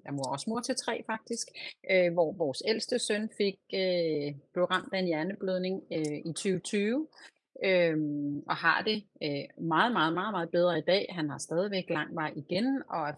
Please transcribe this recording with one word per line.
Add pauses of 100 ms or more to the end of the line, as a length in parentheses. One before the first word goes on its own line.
jeg
er
mor,
også
mor
til
tre
faktisk, (440)
øh,
hvor
vores
ældste
søn
fik, (180)
øh, (200)
blev
ramt
af
en
hjerneblødning, (100)
øh,
i
tyve
tyve, (580)
øhm,
og
har
det, (200)
øh,
meget,
meget,
meget,
meget
bedre
i
dag.
Han
har
stadigvæk
lang
vej
igen,
og
er